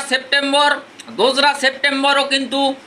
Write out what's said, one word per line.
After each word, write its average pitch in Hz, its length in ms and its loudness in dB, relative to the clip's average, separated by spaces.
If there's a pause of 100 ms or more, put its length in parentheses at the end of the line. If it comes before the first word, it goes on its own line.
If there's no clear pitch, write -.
সেপ্টেম্বর, 277 600 2 (400)
দোসরা 262 420 2
সেপ্টেম্বরও 277 720 0
কিন্তু 269 520 -2 (100)